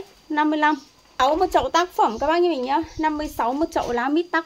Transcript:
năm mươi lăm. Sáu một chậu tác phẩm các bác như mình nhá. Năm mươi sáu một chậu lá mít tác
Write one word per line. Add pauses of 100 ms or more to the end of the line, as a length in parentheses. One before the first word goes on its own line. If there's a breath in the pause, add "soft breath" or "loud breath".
(300)
năm
mươi
lăm. (440)
Sáu
một
chậu
tác
phẩm
các
bác
như
mình
nhá. (180)
Năm
mươi
sáu
một
chậu
lá
mít
tác